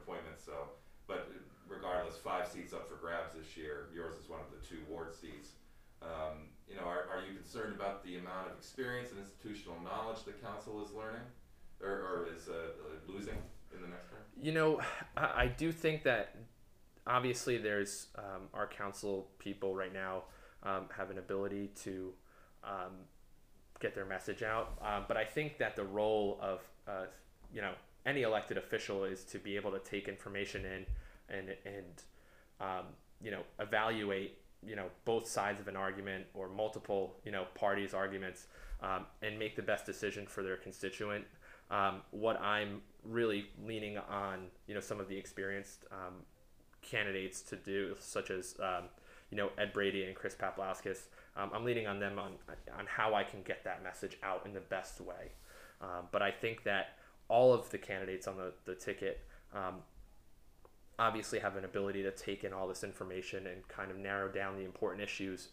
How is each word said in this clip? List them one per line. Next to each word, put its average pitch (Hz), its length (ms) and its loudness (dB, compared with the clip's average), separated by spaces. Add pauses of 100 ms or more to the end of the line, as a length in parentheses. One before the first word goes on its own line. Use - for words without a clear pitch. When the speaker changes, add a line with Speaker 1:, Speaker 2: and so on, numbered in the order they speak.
Speaker 1:
appointment. - 340 -8
So, 73 300 -6 (380)
but - 220 -2 (380)
regardless, 90 500 0
five 90 300 2
seats 90 260 -8
up - 160 -6
for - 60 -10
grabs 82 400 -2
this 78 220 -12
year. 73 360 -6
Yours 82 280 -4
is - 80 -16
one 80 100 -8
of 76 120 -8
the - 160 -10
two 80 120 -10 (100)
ward 82 240 -6
seats. 76 380 -12 (500)
Um, 78 480 -4 (180)
you 98 80 -12
know, 92 80 -4
are, 87 300 0
are 92 140 -2
you 98 100 -8
concerned 107 380 -4
about 98 280 0
the 90 140 -6
amount 92 340 -4
of - 60 -10
experience 123 540 -4
and 98 80 -8
institutional 101 640 -8
knowledge 98 440 -2
the 101 80 -6
council 104 500 -6
is 101 80 -8
learning, 110 300 -6 (600)
or, 98 80 0
or 90 460 0
is, 82 140 -12
uh, 85 40 -4
uh, 80 580 -6
losing 98 240 -4 (400)
in 92 60 -10
the 90 60 -8
next 87 220 -10
term? 104 100 -12 (220)
Speaker 2:
You 151 100 0
know, 156 300 6 (340)
I, - 280 4
I 127 40 8
do 151 240 2
think 156 320 2
that 117 320 4 (720)
obviously 123 500 6
there's, 104 500 2 (100)
um, 95 260 -6 (100)
our 104 140 2
council 101 600 -2 (100)
people 98 360 0
right 95 180 0
now, 95 300 0 (400)
um, 95 220 0 (120)
have 95 120 -2
an 95 80 -6
ability 98 520 0 (140)
to, 95 280 -4 (520)
um, 95 300 -2 (840)
get 110 160 2
their 98 100 -2
message 95 380 -2
out. 110 380 2
Um, 101 260 2
but 110 100 4
I 110 80 6
think 151 320 0
that 110 180 2
the 104 80 0
role 104 580 6
of, 95 180 2 (280)
uh, 95 180 -2 (480)
you 110 80 -4
know, 95 120 0 (320)
any 139 160 4
elected 107 360 4
official 101 480 2
is 95 200 -2
to - 140 -6
be 98 160 -2
able 101 160 0
to 95 80 0
take 101 280 -2
information 98 580 -2
in 95 200 -4 (440)
and, 95 200 -4 (160)
and, 92 380 -8 (560)
um, 92 260 0 (380)
you 110 80 -2
know, 92 100 0 (180)
evaluate, 104 800 4 (260)
you 104 120 -6
know, 98 100 -2 (200)
both 113 220 6
sides 101 320 2
of 98 80 -10
an 95 80 -2
argument 95 500 0 (100)
or 95 120 -4
multiple, 101 680 2 (100)
you 104 60 -6
know, 95 140 0 (100)
parties' 101 400 4
arguments, 95 500 0 (380)
um, 92 220 2 (180)
and 107 160 -2
make 110 160 0
the 110 80 0
best 104 220 2
decision 101 420 -2
for - 160 -4
their 92 140 0
constituent. 101 680 -4 (460)
Um, 98 300 6 (100)
what 110 300 4
I'm 101 400 4 (220)
really 110 420 4 (200)
leaning 107 320 -4
on, 98 500 -2 (200)
you 104 80 -4
know, 98 60 -2
some 104 180 -2
of 95 80 -4
the 95 100 -4
experienced, 98 760 -4
um, 92 240 -8 (640)
candidates 98 600 0
to - 120 -8
do, 98 440 0
such - 300 -2
as, 92 320 -2
um, 90 240 2 (440)
you 104 80 -8
know, 101 200 2
Ed 104 160 2
Brady 98 300 4
and 95 120 -4
Chris - 200 -4
Paplauskis. 95 680 -2 (340)
Um, 98 160 0
I'm 110 100 0
leaning 117 240 4
on 101 120 2
them 101 200 2
on, 95 140 -4 (440)
on 101 100 -4
how 110 280 4
I 101 80 8
can 101 200 -6
get 92 200 -4
that 92 200 -4
message 92 380 -6
out 95 240 0
in 101 80 -8
the 98 60 -4
best 92 400 -4
way. 90 320 -10 (480)
Um, 90 320 -4
but 101 100 4
I 101 100 6
think 113 320 -2
that 98 340 2 (320)
all 123 240 12
of - 160 4
the 104 80 0
candidates 95 500 -2
on 95 80 -2
the, 92 160 -2 (140)
the 92 100 -2
ticket, - 460 -2 (320)
um, 92 220 0 (1300)
obviously 110 380 4
have 98 180 2
an 95 80 -4
ability 98 380 2
to 98 80 2
take 98 320 -2
in 95 100 -2
all 95 140 0
this 92 160 -4
information 95 640 -4
and 92 200 -8
kind 95 220 -6
of 95 80 -6
narrow 98 320 0
down 98 260 -2
the 98 80 -4
important 92 380 -2
issues, 98 520 -4